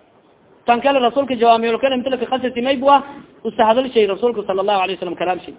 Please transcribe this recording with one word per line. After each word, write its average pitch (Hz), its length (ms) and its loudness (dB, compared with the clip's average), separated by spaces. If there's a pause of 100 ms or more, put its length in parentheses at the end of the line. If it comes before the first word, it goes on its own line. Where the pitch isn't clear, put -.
(680)
Tan 240 140 2
kale 277 200 2
rasuulka 262 340 0
jawaami'ul 226 460 2
kalim 262 240 0
tilka 247 220 -4
khasisi 254 360 -4
may 269 140 0
buah, 269 260 4 (420)
u 226 60 -4
sahadal 233 420 2
shay 214 140 4
rasuulka 208 400 -2
sallallahu 196 380 0
alayhi 185 140 -4
wa - 20 -8
sallam 175 160 -6
kalaam 180 240 -4
shay. 131 180 -18